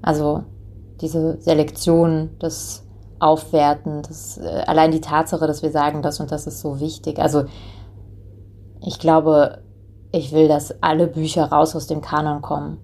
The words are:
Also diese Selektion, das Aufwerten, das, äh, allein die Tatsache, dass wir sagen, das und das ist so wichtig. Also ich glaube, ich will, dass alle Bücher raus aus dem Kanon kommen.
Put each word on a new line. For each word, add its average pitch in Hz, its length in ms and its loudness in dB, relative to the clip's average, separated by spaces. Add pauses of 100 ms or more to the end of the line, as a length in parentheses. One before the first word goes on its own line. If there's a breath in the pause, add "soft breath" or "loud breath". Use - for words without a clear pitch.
Also 151 400 0 (580)
diese 160 400 -2
Selektion, 160 960 2
das - 460 -8 (340)
Aufwerten, 151 840 2
das, - 340 -16
äh, - 300 -6
allein 160 240 6
die 160 100 0
Tatsache, 156 460 -2
dass 151 160 -4
wir 156 80 -2
sagen, 147 320 -2
das 147 180 -4
und 143 120 -6
das 147 140 -6
ist - 140 -12
so 139 200 -6
wichtig. 156 380 -6
Also 147 260 2 (1400 loud breath)
ich - 160 -8
glaube, 156 640 4 (500)
ich 147 200 -4
will, 156 160 6
dass 147 340 0
alle 160 260 2
Bücher 156 380 -2
raus 151 300 2
aus 147 120 -10
dem 151 120 -4
Kanon 151 400 -4
kommen. 151 440 -6